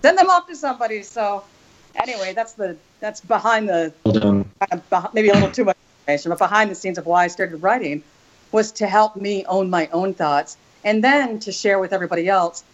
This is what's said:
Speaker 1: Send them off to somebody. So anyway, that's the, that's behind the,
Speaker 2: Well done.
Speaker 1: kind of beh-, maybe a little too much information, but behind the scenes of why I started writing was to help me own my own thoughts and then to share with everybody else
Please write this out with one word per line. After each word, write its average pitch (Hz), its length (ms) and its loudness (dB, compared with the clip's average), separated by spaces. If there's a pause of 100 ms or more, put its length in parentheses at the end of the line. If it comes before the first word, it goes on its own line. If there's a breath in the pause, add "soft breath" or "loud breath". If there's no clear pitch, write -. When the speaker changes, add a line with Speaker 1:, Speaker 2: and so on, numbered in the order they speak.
Speaker 1:
Send 339 160 6
them 370 100 6
off 359 200 4
to 339 80 -16
somebody. 240 480 -6
So 202 400 -4 (500)
anyway, 196 380 -4
that's 226 220 -6
the, 190 200 -6 (240)
that's 214 220 -10
behind 220 480 0
the, 165 240 0 (100)
Speaker 2:
Well 107 120 2
done. 104 440 2
Speaker 1:
kind - 140 -2
of 170 180 -8
beh-, 185 240 -2
maybe 220 140 2
a 202 60 6
little 196 180 4
too 247 120 0
much 190 120 0 (300)
information, 147 240 -2
but 165 80 -4
behind 208 320 2
the 185 40 -8
scenes 180 240 -8
of 151 80 -10
why 175 180 4
I 175 40 -2
started 170 340 -6
writing 185 400 -2 (500)
was 220 200 0
to 208 140 -4
help 214 300 2
me 196 300 -4
own 190 240 0
my 165 220 0
own 185 220 -2
thoughts 147 420 -2 (280)
and 214 200 0
then 262 360 2
to 202 120 -10
share 196 260 0
with 190 140 -2
everybody 175 360 -2
else 180 460 0